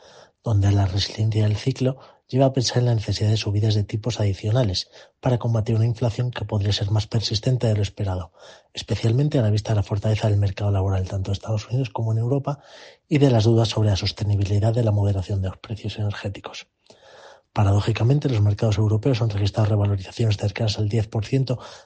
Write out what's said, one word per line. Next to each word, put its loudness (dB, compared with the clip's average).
donde 2
la 4
resiliencia 0
del 2
ciclo -2
lleva 2
a 2
pensar 0
en 2
la 2
necesidad 0
de 4
subidas 0
de 2
tipos -4
adicionales 0
para 0
combatir 0
una 2
inflación -2
que -8
podría 0
ser -2
más 0
persistente 0
de 2
lo 0
esperado, -4
especialmente 0
a 2
la 2
vista 0
de 2
la 2
fortaleza 0
del 2
mercado 0
laboral 0
tanto -4
en 0
Estados -4
Unidos -2
como -4
en 0
Europa -2
y 2
de 6
las 4
dudas 4
sobre 2
la 2
sostenibilidad 0
de 0
la 2
moderación 0
de -2
los -12
precios -10
energéticos. -8
Paradójicamente, 2
los 2
mercados 2
europeos 2
han 0
registrado 0
revalorizaciones 0
cercanas -4
al 0
diez 0
por -4
ciento -2